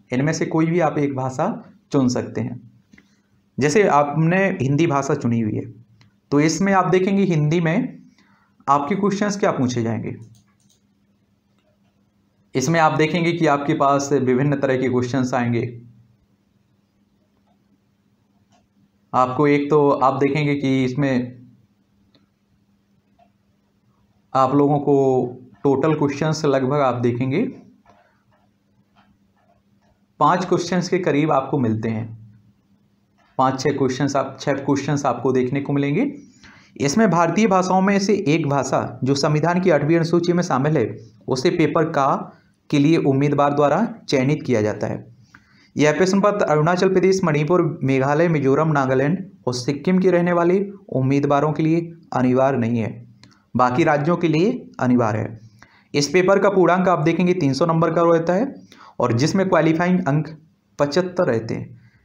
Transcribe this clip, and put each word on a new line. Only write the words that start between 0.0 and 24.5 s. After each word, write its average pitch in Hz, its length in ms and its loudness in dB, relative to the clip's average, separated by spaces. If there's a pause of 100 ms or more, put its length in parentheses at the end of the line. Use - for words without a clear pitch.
इनमें 139 200 0
से 160 140 -2
कोई 160 200 0
भी 170 140 0
आप 151 180 0
एक 143 180 -2
भाषा 135 460 -4 (300)
चुन 135 180 2
सकते 113 300 -6
हैं। - 200 -8 (1000)
जैसे 170 300 2
आपने 160 500 2 (140)
हिंदी 143 360 0
भाषा 139 280 -2
चुनी 117 240 -2
हुई 107 140 -4
है 113 100 -6 (680)
तो 143 80 4
इसमें 160 320 0
आप 185 160 2
देखेंगे 190 360 2
हिंदी 160 360 0
में 170 380 -2 (680)
आपके 143 300 0
क्वेश्चंस 202 420 -2
क्या 190 140 0
पूछे 120 300 -2
जाएंगे। 113 320 -6 (2500)
इसमें 131 260 0
आप 156 140 4
देखेंगे 165 380 0
कि 165 160 0
आपके 143 280 0
पास 139 380 0
विभिन्न 127 420 0
तरह 131 200 0
के 127 140 -2
क्वेश्चंस 123 440 -2
आएंगे। 120 280 -2 (3500)
आपको 127 360 2
एक 143 220 2
तो 147 200 4
आप 135 300 0
देखेंगे 143 360 0
कि 131 280 0
इसमें 127 540 -2 (3000)
आप 131 220 2